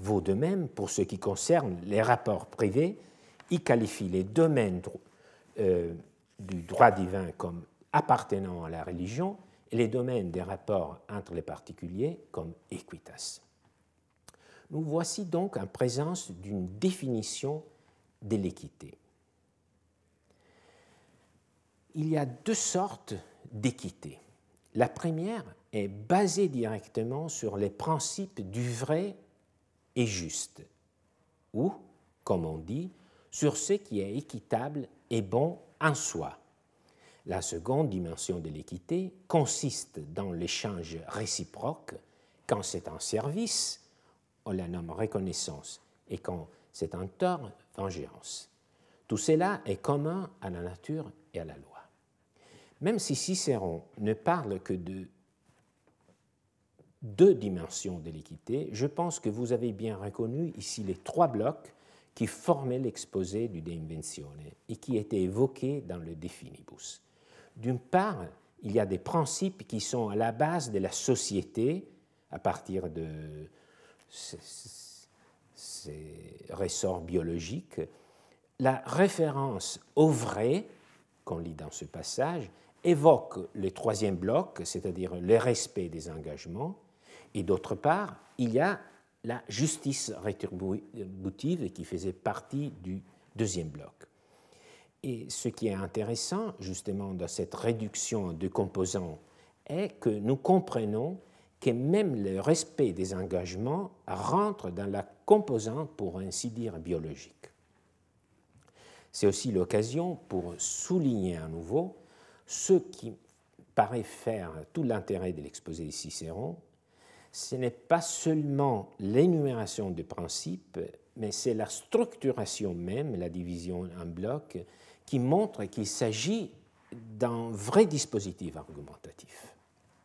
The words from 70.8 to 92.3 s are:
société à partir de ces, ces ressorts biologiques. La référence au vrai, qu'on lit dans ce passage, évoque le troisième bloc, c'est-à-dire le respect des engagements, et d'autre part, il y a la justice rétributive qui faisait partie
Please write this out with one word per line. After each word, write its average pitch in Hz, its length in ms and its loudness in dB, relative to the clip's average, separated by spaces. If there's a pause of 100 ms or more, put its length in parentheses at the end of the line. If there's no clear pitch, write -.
société 123 960 0 (440)
à - 80 -8
partir 90 500 -2
de 78 580 -8 (640)
ces, - 300 -14 (1120)
ces 78 960 -14
ressorts 92 520 0
biologiques. 82 800 -2 (800)
La 131 300 4
référence 139 920 2 (160)
au 156 140 10
vrai, 120 580 2 (560)
qu'on 87 140 -4
lit 85 160 -6
dans 78 180 -10
ce - 140 -10
passage, 123 640 -4 (340)
évoque 151 540 8 (160)
le 95 160 0
troisième 101 460 2
bloc, 113 500 0
c'est-à-dire 90 500 -4
le 92 220 6
respect 107 520 0
des 82 200 -8
engagements, 85 680 -6 (580)
et 101 100 -2
d'autre 92 320 2
part, 175 400 2 (220)
il 117 160 2
y 123 60 6
a 175 200 4 (460)
la 117 240 -6
justice 135 640 -2 (120)
rétributive 95 1500 -4
qui 87 120 -10
faisait 92 300 -4
partie 135 580 -4 (100)